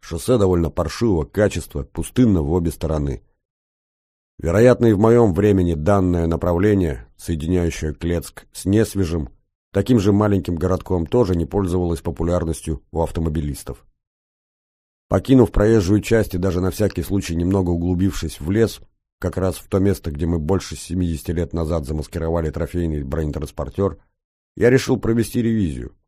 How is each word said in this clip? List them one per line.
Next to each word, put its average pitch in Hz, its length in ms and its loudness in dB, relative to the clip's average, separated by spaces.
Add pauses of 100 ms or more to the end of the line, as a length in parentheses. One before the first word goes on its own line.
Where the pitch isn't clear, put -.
Шоссе 117 380 -2
довольно 87 320 2
паршивого 87 540 0
качества, 87 580 -2
пустынно 95 580 2
в 71 120 -2
обе 85 180 0
стороны. 73 540 -4 (1120)
Вероятно, 117 480 4
и 113 60 6
в 98 60 2
моем 113 360 6
времени 92 400 4
данное 87 540 2
направление, 87 800 0 (100)
соединяющее 80 720 -2
Клецк 85 600 -6
с - 120 -16
Несвежем, 92 640 0 (440)
таким 101 260 2
же 101 120 2
маленьким 101 440 2
городком, 87 520 -2
тоже 95 300 2
не 82 80 0
пользовалось 87 560 -2
популярностью 82 840 -4 (100)
у 82 100 -2
автомобилистов. 76 840 -6 (1200)
Покинув 117 440 4
проезжую 104 480 4
часть 110 340 0
и 90 40 -2
даже 90 240 -2
на 92 80 0
всякий 92 320 -2
случай 90 340 -4
немного 90 320 0
углубившись 87 720 -2
в 73 100 -6
лес, 107 300 0 (380)
как 87 180 -4
раз 90 200 -2
в - 120 -18
то 101 100 0
место, 95 320 0
где 73 140 -4
мы 85 140 0
больше 82 380 -2
семидесяти 87 560 -4
лет 82 200 -4
назад 82 320 -2
замаскировали 80 640 -4
трофейный 80 540 -4
бронетранспортер, 76 960 -4 (580)
я 120 140 4
решил 131 260 2
провести 117 460 -2
ревизию. 90 520 -2 (140)